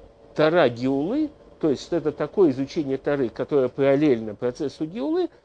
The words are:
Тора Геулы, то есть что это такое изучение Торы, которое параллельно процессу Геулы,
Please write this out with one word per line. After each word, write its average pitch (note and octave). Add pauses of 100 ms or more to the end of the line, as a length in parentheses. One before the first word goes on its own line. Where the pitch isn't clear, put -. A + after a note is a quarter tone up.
(360)
Тора D#3
Геулы, C#3 (300)
то E3
есть B2
что -
это D3
такое D#3
изучение C3+
Торы, C#3
которое C3
параллельно C3+
процессу B2+
Геулы, D4+ (160)